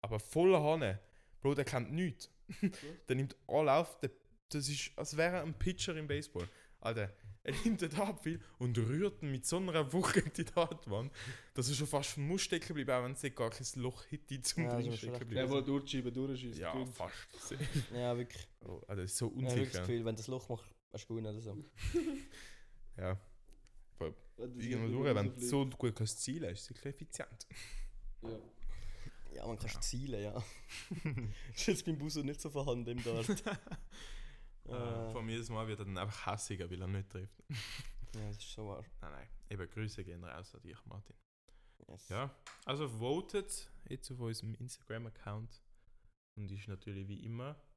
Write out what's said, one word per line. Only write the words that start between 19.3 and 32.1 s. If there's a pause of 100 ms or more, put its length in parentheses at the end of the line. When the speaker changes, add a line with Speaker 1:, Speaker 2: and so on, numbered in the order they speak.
Speaker 2:
wirklich
Speaker 1:
unsicher.
Speaker 2:
das
Gefühl,
wenn
du
das
Loch
machst, (240)
hast
du
gewonnen
oder
so.
Speaker 1:
<laughs>
Ja. (800)
Aber (240)
Speaker 3:
Wenn
das
Speaker 1:
irgendwo
Speaker 3:
irgendwo
Speaker 1:
durch,
wenn
du
Speaker 3:
rausfliegt.
Speaker 1:
so
gut
kannst
zielen,
ist
es
sicher
effizient. (720)
Speaker 3:
Ja. (960)
Speaker 2:
Ja,
man
kann
Speaker 1:
Ja.
Speaker 2:
zielen,
ja. (480)
Speaker 1:
<laughs>
Speaker 2:
Ist
jetzt
beim
Buso